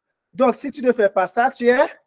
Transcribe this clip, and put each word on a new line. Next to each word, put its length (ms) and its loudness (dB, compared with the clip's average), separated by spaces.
Donc, 220 2
si 160 -10
tu 120 -14
ne 100 0
fais 160 2
pas 180 0
ça, 240 0
tu 180 -4
es, 200 2